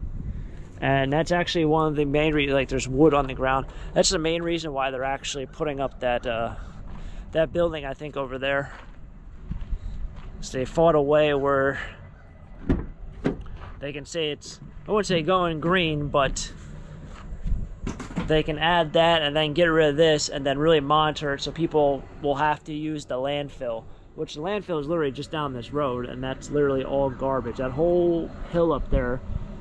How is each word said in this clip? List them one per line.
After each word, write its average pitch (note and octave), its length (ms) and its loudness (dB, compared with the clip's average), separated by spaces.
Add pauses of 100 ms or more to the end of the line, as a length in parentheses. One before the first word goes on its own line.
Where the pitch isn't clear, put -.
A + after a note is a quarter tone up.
(800)
And C3+ 320 4
that's D#3+ 180 2
actually F3 320 2
one D#3 240 4
of D3+ 80 0
the D3 80 2
main D3 300 2
re-, C#3+ 180 2
like, C3+ 160 2
there's B2+ 220 -2
wood C#3 240 6
on C#3 140 4
the C3 60 -6
ground. C3 340 0 (260)
That's F3+ 160 4
the F#3 100 0
main E3 240 0
reason E3 300 -4
why C3+ 180 0
they're C3 140 -4
actually C3+ 400 -6
putting D3 340 -4
up C3 220 -4
that, B2 260 0
uh, A2+ 280 -2 (760)
that D#3+ 220 0
building, D#3+ 320 0
I C3+ 80 -6
think, D3 240 -10
over C3+ 200 -4
there. C#3 360 -2 (1700)
So - 160 -8
they B2+ 80 -2
fought E3 300 6
a D3+ 60 6
way D3+ 320 4
where C3+ 460 2 (2000)
they C#3+ 120 -8
can C#3 140 -10
say D#3 260 -4
it's, - 300 -12 (260)
I E3+ 40 -6
wouldn't G3+ 160 2
say E3 140 4
going E3+ 380 2
green, D#3+ 480 2
but C3+ 420 0 (1800)
they D#3 140 4
can D3+ 160 -4
add D#3+ 360 2
that E3 280 6
and C#3+ 140 0
then D3+ 180 2
get F3 120 4
rid D#3+ 240 6
of C#3+ 80 2
this D#3 320 6
and C#3+ 160 -4
then C#3 120 2
really D#3 220 6
monitor D3+ 540 2
it, C#3 80 -6
so C#3+ 100 -4
people D3 500 2 (200)
will C#3+ 140 0
have D3+ 280 0
to D#3+ 100 -10
use D3+ 300 -6
the C3 120 -6
landfill, C3 680 -4 (320)
which - 200 -8
the D3 40 -10
landfill F3+ 400 -2
is C#3+ 80 -4
literally D#3 240 0
just C3+ 200 -10
down D3 200 -2
this B2 220 -8
road, B2 320 0
and B2+ 180 -8
that's C3 260 -6
literally C3+ 360 2
all C#3 240 0
garbage. B2+ 480 -2
That B2+ 140 -2
whole F3 600 2 (220)
hill E3+ 180 4
up C3 180 -2
there B2+ 300 0 (420)